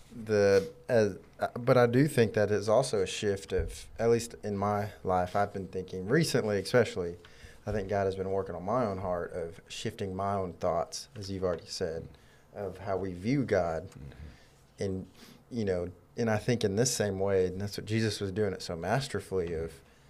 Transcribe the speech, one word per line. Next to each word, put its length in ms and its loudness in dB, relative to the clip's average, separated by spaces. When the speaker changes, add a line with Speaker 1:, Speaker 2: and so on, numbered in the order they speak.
Speaker 1:
the, 420 6
as, 300 4
uh, 100 0
but 180 4
I 80 8
do 240 4
think 240 4
that 180 2
is 200 0
also 320 4
a 40 0
shift 460 -4
of, 320 -2
at 100 2
least 340 2
in 140 -4
my 300 0
life, 320 2
I've 160 2
been 160 -6
thinking 400 -8
recently, 500 2
especially, 580 2
I 60 -2
think 180 -4
God 160 2
has 100 0
been 140 -4
working 240 -2
on 100 -8
my 220 0
own 100 -4
heart 380 -4
of 340 -8
shifting 480 -6
my 200 -2
own 180 -4
thoughts, 540 -2
as 120 -10
you've 140 -4
already 220 -2
said, 420 -6
of 220 -8
how 180 -2
we 160 -4
view 320 -2
God. 460 0
Speaker 2:
Mm-hmm. 920 -14
Speaker 1:
And, 220 -4
you 160 -4
know, 240 0
and 140 2
I 80 2
think 260 0
in 120 0
this 140 4
same 300 0
way, 280 4
and 120 -6
that's 160 -6
what 80 -8
Jesus 380 0
was 100 -4
doing 220 0
it 80 -10
so 120 -6
masterfully, 800 -2
of 180 -4